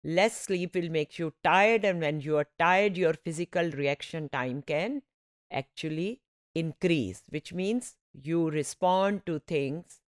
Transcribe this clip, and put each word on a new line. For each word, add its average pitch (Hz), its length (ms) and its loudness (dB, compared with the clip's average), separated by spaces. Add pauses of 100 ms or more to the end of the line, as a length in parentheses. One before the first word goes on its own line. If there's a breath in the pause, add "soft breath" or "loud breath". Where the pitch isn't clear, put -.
Less 175 380 2
sleep 180 340 -4
will 170 140 0
make 160 300 -2
you 160 140 -4 (100)
tired, 202 420 4
and 175 160 0
when 151 200 0
you 151 160 0
are 147 100 0 (100)
tired, 185 400 4
your 165 160 2
physical 170 560 -4
reaction 143 600 -4
time 127 320 -4
can 190 420 -4 (480)
actually 160 720 -6 (340)
increase, 156 760 0
which 151 240 -10
means 202 420 -4 (180)
you 160 360 -2
respond 185 760 0
to 156 140 -2
things 147 680 -4